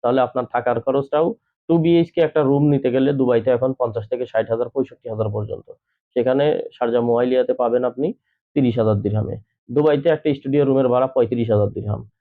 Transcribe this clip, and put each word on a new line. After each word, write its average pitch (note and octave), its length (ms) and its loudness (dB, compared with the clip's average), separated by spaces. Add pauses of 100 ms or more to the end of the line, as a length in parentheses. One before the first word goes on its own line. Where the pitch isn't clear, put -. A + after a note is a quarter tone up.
তাহলে B2+ 200 0
আপনার B2 320 -2
থাকার A#2+ 280 -2
খরচটাও D3 520 -2 (340)
টু E3 100 2
বিএইচকে E3+ 440 2
একটা D#3 220 2
রুম C#3 200 2
নিতে C#3 280 2
গেলে C3+ 220 0
দুবাইতে B2 380 2
এখন B2+ 220 0
পঞ্চাশ A2 360 -6
থেকে B2 160 -4
ষাট A2+ 260 -2
হাজার, A#2 180 -2
পঁয়ষট্টি - 400 -6
হাজার G#2+ 200 -4
পর্যন্ত। - 420 -8 (420)
সেখানে C3 480 0 (120)
শারজাহ A#2+ 280 -2
মোয়াইলিয়াতে B2+ 520 0
পাবেন B2 300 0
আপনি B2+ 300 -4 (400)
তিরিশ A#2+ 260 0
হাজার G#2+ 160 2
দিরহামে। G#2 420 -4 (340)
দুবাইতে D3 380 2
একটা D3+ 240 0
স্টুডিও C#3 320 0
রুমের C3+ 220 2
ভাড়া B2 200 2
পঁয়ত্রিশ A#2 440 -2
হাজার G#2 160 2
দিরহাম। G#2+ 420 -8 (120)